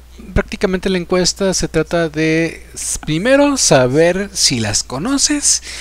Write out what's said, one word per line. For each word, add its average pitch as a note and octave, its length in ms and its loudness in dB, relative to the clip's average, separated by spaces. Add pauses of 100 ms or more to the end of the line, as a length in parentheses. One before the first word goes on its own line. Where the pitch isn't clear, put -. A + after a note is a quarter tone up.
(340)
prácticamente F#3 560 -2
la F#3 80 0
encuesta F3+ 560 0
se E3 160 -2
trata E3 400 -2
de D#3+ 640 -2
s-, - 260 -6
primero C4+ 560 2
saber E3 800 4
si - 260 0
las G#2+ 240 -2
conoces C4+ 800 -2 (180)